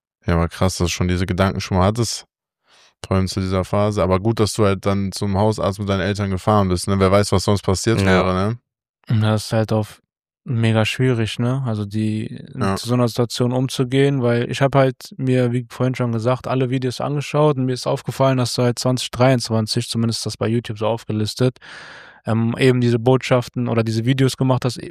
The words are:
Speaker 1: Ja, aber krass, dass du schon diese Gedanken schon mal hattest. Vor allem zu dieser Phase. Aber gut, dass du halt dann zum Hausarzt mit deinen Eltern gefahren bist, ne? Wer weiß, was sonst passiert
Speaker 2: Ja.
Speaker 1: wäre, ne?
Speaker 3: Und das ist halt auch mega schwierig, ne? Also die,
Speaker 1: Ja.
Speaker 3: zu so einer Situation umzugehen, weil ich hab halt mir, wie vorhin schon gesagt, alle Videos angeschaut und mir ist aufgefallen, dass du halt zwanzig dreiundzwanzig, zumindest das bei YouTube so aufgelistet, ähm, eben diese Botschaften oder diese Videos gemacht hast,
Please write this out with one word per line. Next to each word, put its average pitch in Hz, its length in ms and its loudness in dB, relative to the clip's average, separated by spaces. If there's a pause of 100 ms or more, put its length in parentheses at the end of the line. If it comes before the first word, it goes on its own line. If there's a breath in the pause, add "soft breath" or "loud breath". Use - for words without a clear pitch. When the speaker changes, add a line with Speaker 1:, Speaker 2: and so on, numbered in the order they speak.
(260)
Speaker 1:
Ja, 87 80 2
aber 82 140 2
krass, - 280 -2
dass 87 120 0
du - 40 -4
schon 90 160 -2
diese 90 160 0
Gedanken 95 380 0
schon 98 160 -2
mal 90 80 4
hattest. 110 400 -2 (800 soft breath)
Vor 95 100 0
allem 95 100 2
zu 95 140 -4
dieser 92 240 -2
Phase. 104 380 0
Aber 92 180 2
gut, 110 200 0
dass 104 120 2
du 107 140 2
halt 98 180 0
dann 98 280 0
zum 98 260 -2
Hausarzt 101 400 0
mit 101 100 -4
deinen 98 140 0
Eltern 98 280 -2
gefahren 98 380 2
bist, 90 180 -2
ne? 98 140 0
Wer 95 100 4
weiß, 101 220 4
was 95 120 2
sonst 101 180 0
passiert 104 360 0
Speaker 2:
Ja. 98 80 2
Speaker 1:
wäre, 92 280 2
ne? 104 240 -2 (500)
Speaker 3:
Und 110 140 2
das 107 240 0
ist - 80 -12
halt 110 180 0
auch 107 140 0 (580)
mega 113 400 2
schwierig, 117 540 0
ne? 127 280 -2
Also 107 200 -4
die, 107 580 -4 (100)
Speaker 1:
Ja. 98 220 -2
Speaker 3:
zu 117 120 -8
so 123 60 0
einer 123 140 2
Situation 123 440 -2
umzugehen, 131 680 0
weil 120 280 0
ich 123 100 -4
hab 135 140 2
halt 135 420 0
mir, 127 360 2
wie 123 180 -4
vorhin 127 240 -2
schon 120 180 -2
gesagt, 113 340 -2
alle 131 220 0
Videos 127 320 -4
angeschaut 147 560 0
und 131 80 -2
mir 127 80 0
ist 123 140 -8
aufgefallen, 135 500 0
dass 123 180 0
du 127 80 0
halt 123 160 2
zwanzig 127 320 -2
dreiundzwanzig, 117 800 0
zumindest 113 380 -2
das 107 100 -6
bei 110 120 -2
YouTube 113 300 -4
so 107 80 -2
aufgelistet, 110 720 -2 (680 loud breath)
ähm, 113 320 0
eben 127 220 6
diese 120 180 4
Botschaften 123 680 0
oder 117 140 2
diese 113 240 -2
Videos 131 300 2
gemacht 131 280 0
hast, 123 160 -4 (100)